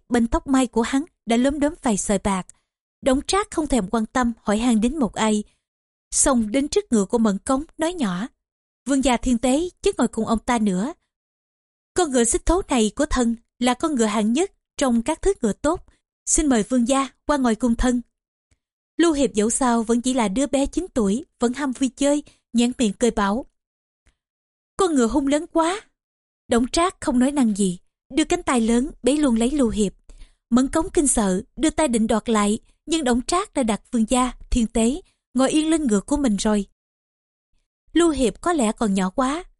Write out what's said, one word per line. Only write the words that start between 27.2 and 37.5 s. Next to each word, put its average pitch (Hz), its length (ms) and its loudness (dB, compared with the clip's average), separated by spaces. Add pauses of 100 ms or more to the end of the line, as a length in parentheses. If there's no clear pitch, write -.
năng 247 240 0
gì, 185 240 -2 (320)
đưa 269 120 0
cánh 349 200 -2
tay 254 180 0
lớn 240 300 0 (120)
bế 262 120 2
luôn 285 200 2
lấy 233 160 0
Lưu 277 180 0
Hiệp. 208 240 -2 (560)
Mẫn 254 180 4
Cống 320 220 -2
kinh 294 180 0
sợ, 196 340 0 (140)
đưa 311 140 0
tay 311 180 0
định 226 200 0
đoạt 220 220 -2
lại, 208 300 2 (260)
nhưng 320 180 -2
Đổng 247 180 0
Trác 370 320 -2
đã 277 100 0
đặt 214 180 -2 (100)
Vương 226 180 0
Gia, 247 220 0 (180)
Thiên 233 180 2
Tế 233 340 0 (320)
ngồi 262 180 2
yên 311 180 0
lên 311 180 0
ngựa 208 140 2
của 294 160 -2
mình 254 180 0
rồi. 208 300 0 (1300)